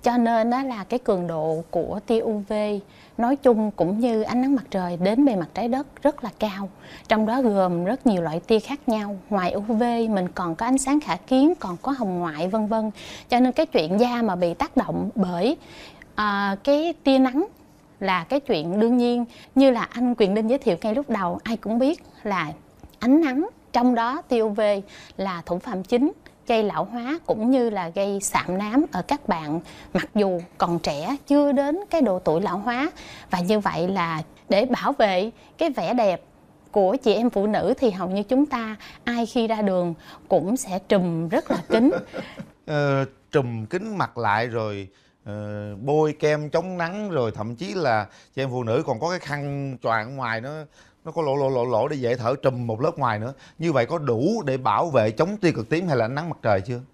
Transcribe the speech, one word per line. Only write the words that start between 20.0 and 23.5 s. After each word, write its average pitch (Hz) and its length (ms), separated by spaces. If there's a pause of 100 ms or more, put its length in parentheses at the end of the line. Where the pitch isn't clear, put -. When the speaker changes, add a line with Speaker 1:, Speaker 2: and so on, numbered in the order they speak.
Speaker 1:
Quyền 196 160
Linh 220 140
giới 262 120
thiệu 202 220
ngay 220 140
lúc 285 140
đầu, 185 340
ai 226 140
cũng 226 220
biết 285 240 (200)
là 175 280 (480)
ánh 262 220
nắng, 294 260 (260)